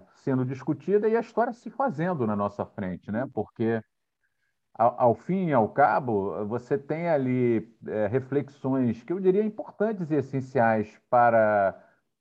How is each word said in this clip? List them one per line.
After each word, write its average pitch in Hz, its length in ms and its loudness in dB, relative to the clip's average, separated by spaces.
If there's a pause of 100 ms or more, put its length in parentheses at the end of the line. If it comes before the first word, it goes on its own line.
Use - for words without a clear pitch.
(160)
sendo 131 300 -2
discutida 156 600 -2
e 220 80 2
a 226 60 2
história 226 320 -2
se - 160 -16
fazendo 165 580 -2
na 107 80 0
nossa 101 300 -2
frente, 92 460 -8
né? 120 220 -4
Porque, 113 500 -2 (880)
ao, 120 260 2
ao 120 160 4
fim 185 320 -4
e 151 60 0
ao 110 160 2
cabo, 104 760 0
você 120 320 -4
tem 156 320 -6
ali, 127 640 0 (160)
é, 107 200 -2
reflexões 131 960 -2
que 175 100 -6
eu 190 60 -6
diria 190 240 2
importantes 208 640 -6
e 156 60 0
essenciais 127 840 0 (100)
para, 110 720 4 (420)